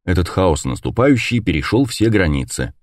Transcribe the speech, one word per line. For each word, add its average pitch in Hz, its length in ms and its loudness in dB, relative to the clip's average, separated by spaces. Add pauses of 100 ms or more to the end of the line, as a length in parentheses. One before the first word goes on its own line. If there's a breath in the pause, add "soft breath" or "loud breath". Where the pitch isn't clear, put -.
Этот 87 240 0
хаос 87 380 0
наступающий 117 760 0
перешёл 117 460 0
все 113 240 0
границы. 73 720 0